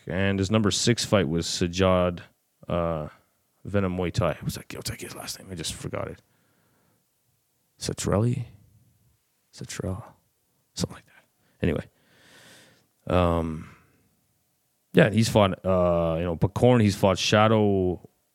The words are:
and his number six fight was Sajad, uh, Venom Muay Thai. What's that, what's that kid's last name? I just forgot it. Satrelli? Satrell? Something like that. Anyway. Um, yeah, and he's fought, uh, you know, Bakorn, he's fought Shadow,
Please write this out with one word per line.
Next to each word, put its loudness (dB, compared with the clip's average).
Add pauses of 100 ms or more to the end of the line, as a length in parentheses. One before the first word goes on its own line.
and 0
his 0
number 4
six 0
fight 2
was -2
Sajad, 0 (480)
uh, -4 (560)
Venom -2
Muay -4
Thai. -2
What's -8
that, -16
what's -10
that -10
kid's -14
last -14
name? -18
I -10
just -8
forgot -8
it. -14 (1600)
Satrelli? -2 (1080)
Satrell? -8 (720)
Something -6
like -20
that. -20 (380)
Anyway. -2 (1200)
Um, 0 (1200)
yeah, 8
and 0
he's 2
fought, 2
uh, 2
you -2
know, -4
Bakorn, 4
he's 4
fought 2
Shadow, 2 (260)